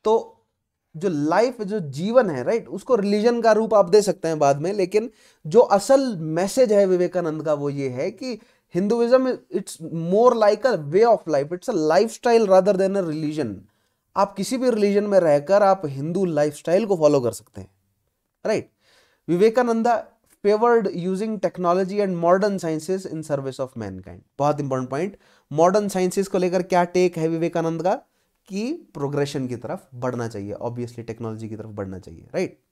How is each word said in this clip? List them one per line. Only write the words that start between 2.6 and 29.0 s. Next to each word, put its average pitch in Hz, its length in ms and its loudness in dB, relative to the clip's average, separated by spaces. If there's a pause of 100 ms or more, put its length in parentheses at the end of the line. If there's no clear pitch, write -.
उसको 196 260 -2
रिलीजन 214 480 0
का 220 100 4
रूप 220 220 2
आप 196 140 4
दे 202 140 6
सकते 175 260 -2
हैं 160 100 -2
बाद 143 220 2
में, 180 120 -4
लेकिन 208 380 -2 (360)
जो 185 140 6
असल 247 560 4
मैसेज 180 560 0
है 202 140 6
विवेकानंद 175 580 -2
का, 156 100 0
वो 143 160 -4
ये 139 180 -4
है 135 220 -4
कि 233 300 -10 (340)
हिंदुइज्म, 233 600 2
it's - 480 -10 (100)
more 190 400 2
like 214 300 2
a 226 160 0
way 156 260 2
of 226 140 4
life, 147 300 -2
it's 180 200 -8
a 233 80 -2
lifestyle 220 720 2
rather 190 280 6
than 190 200 0
a 190 80 -2
religion। 151 500 -4 (600)
आप 202 200 0
किसी 202 200 -4
भी 247 140 2
रिलीजन 202 340 2
में 196 160 4
रहकर 156 420 2
आप 190 220 4
हिंदू 156 400 -4
लाइफस्टाइल 160 640 0
को 190 100 0
फॉलो 147 240 4
कर 113 120 -2
सकते - 280 -18
हैं, 95 100 -20 (760)
राइट? 208 260 -2 (560)
विवेकानंदा 226 800 2 (400)
favored 220 400 4
using 190 540 -4
technology 180 680 -2
and 170 180 -4
modern 196 340 2
sciences 160 420 -4
in 160 180 -10
service 139 420 -6
of 127 80 -6
mankind। 95 500 -12 (200)
बहुत 147 220 0
इंपॉर्टेंट 131 300 -4
पॉइंट, 175 260 -4 (360)
मॉडर्न 185 360 2
साइंसेज 185 400 -2
को 190 100 -2
लेकर 180 240 0
क्या 180 220 2
टेक 180 320 0
है 160 120 -2
विवेकानंद 165 540 -2
का 202 200 -2 (440)
कि 214 260 -6 (220)
प्रोग्रेशन 143 540 -4